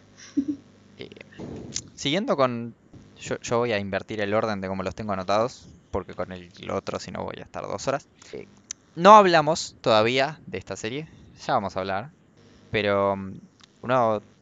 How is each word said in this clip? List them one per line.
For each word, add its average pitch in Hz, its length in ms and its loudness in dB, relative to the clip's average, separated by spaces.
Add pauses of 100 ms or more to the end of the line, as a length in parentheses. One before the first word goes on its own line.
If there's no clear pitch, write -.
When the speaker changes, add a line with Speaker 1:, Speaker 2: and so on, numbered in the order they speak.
(360)
Speaker 1:
<laughs> 285 220 -4 (400)
Speaker 2:
Eh, - 120 -14 (840)
siguiendo 185 420 -2
con, 120 380 0 (440)
yo, - 220 -6
yo 120 160 0
voy 120 160 2
a 101 60 2
invertir 98 420 -4
el 101 140 0
orden 110 260 0
de 95 60 -4
cómo 95 160 -4
los 92 120 -4
tengo 107 180 -6
anotados, 98 520 -2 (240)
porque - 240 -8
con 92 180 -8
el, 90 180 -14 (120)
lo 92 160 -6
otro 95 220 -6
si 92 120 -14
no 90 120 -8
voy 92 160 -10
a - 40 -14
estar - 200 -10
dos - 240 -6
horas. 139 200 -4 (260)
Eh, - 140 -12 (480)
no 185 200 10
hablamos 170 680 4
todavía 127 640 2
de - 140 -10
esta 95 160 -12
serie, 131 320 -8 (380)
ya 147 80 0
vamos 101 220 0
a 95 40 -4
hablar, 98 320 -4 (600)
pero, 101 440 2
mm, 95 180 -8 (480)
uno, 113 400 2 (200)